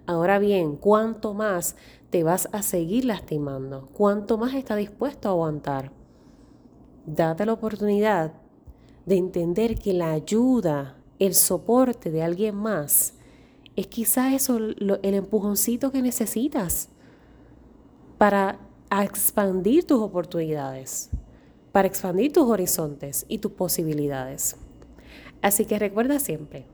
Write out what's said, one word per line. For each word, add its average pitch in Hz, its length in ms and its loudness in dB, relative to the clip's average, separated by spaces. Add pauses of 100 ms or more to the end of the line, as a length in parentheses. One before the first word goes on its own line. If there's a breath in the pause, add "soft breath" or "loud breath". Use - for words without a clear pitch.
Ahora 175 340 2
bien, 185 360 2
¿cuánto 214 580 2
más 202 420 -2 (340 loud breath)
te 170 140 2
vas 180 260 2
a 202 120 -6
seguir 190 420 0
lastimando? 139 880 -6
¿Cuánto 208 440 2
más 247 180 -2
estás 240 240 -4
dispuesto 226 500 -4
a 196 40 2
aguantar? 151 600 -2 (1120 loud breath)
Date 165 400 -2
la 220 60 0
oportunidad 208 800 0 (760 soft breath)
de 190 100 4
entender 180 640 0
que 202 140 -2
la 170 200 0
ayuda, 165 840 0 (220)
el 190 160 2
soporte 233 760 2
de 160 120 -2
alguien 196 340 -2
más, 196 580 0 (600 loud breath)
es 190 100 -4
quizás 254 460 0
eso, 262 260 0
lo, 202 440 -2
el 196 120 2
empujoncito 208 800 0
que 269 80 0
necesitas 233 880 -2 (1300 loud breath)
para 196 420 4 (440)
expandir 196 840 2
tus 262 160 4
oportunidades, 160 1120 -4 (600 loud breath)
para 196 140 6
expandir 190 460 0
tus 330 120 6
horizontes 160 840 -2
y 147 100 -4
tus 202 140 -4
posibilidades. 147 1040 -2 (840 loud breath)
Así 202 240 2
que 208 120 0
recuerda 220 420 2
siempre 151 540 -8